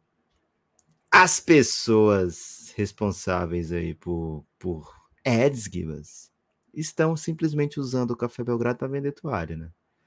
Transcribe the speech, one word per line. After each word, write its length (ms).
As 300
pessoas 1400
responsáveis 960
aí 220
por, 500
por 340
ads, 460
Gibas, 580
estão 420
simplesmente 640
usando 320
o 60
Café 260
Belgrado 360
pra 100
vender 240
toalha, 420
né? 140